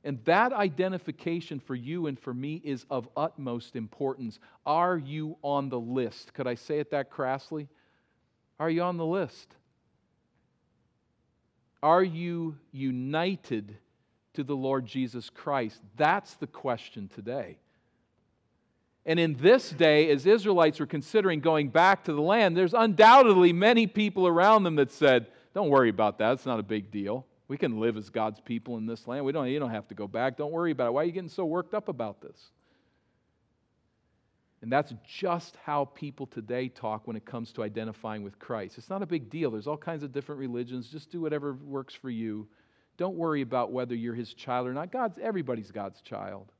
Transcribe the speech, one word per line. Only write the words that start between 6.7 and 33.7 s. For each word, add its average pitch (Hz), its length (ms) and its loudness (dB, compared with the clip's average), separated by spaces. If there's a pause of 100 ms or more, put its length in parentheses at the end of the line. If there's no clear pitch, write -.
it 147 120 -8
that 139 180 -4
crassly? 139 580 -8 (920)
Are 160 100 0
you 165 120 0
on 175 140 -2
the 165 100 -4
list? 170 500 -6 (2250)
Are 170 200 6
you 170 520 -4 (160)
united 131 1040 -4 (560)
to 143 100 -8
the 139 120 -6
Lord 135 300 -4
Jesus 123 440 -8
Christ? 131 520 -6 (160)
That's 165 380 0
the 143 120 -10
question 113 680 -8
today. 104 440 -10 (1500)
And 165 140 0
in 160 160 0
this 190 360 6
day, 156 400 6
as 139 140 2
Israelites 185 540 4
were 151 60 -2
considering 170 540 0
going 151 300 2
back 175 360 6
to 160 80 -2
the 147 80 0
land, 190 340 4
there's 180 180 2
undoubtedly 220 800 10
many 220 340 4
people 196 400 0
around 190 360 6
them 165 120 0
that 139 160 4
said, 127 360 4 (260)
"Don't 190 160 -2
worry 131 200 6
about 101 300 0
that. 110 140 2
It's 131 120 -6
not 120 140 -4
a 104 40 -6
big 104 280 -6
deal. 104 340 -8 (220)
We 143 100 -8
can 117 220 -4
live 110 180 0
as 104 140 -14
God's 107 280 -4
people 117 380 -10
in 110 80 -8
this 113 220 -10
land. 135 180 -8
We 139 60 -2
don't, 143 160 -4
you 139 100 -4
don't 131 140 -4
have 107 160 -8
to 104 80 -16
go 104 120 -10
back. 123 300 -2
Don't 147 140 -6
worry 165 180 -2
about 131 180 -2
it. 117 40 0
Why 139 100 0
are 160 40 0
you 170 60 -4
getting 175 180 -10
so 185 160 -6
worked 175 280 -4
up 208 140 -6
about 120 340 -8
this?" - 300 -20 (2000)